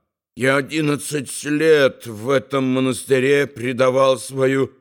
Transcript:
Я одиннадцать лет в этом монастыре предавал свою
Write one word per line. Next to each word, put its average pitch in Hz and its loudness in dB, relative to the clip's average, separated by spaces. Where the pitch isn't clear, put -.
Я 135 0
одиннадцать 147 -4
лет 147 2
в 113 -8
этом 135 -2
монастыре 131 0
предавал 131 0
свою 135 -2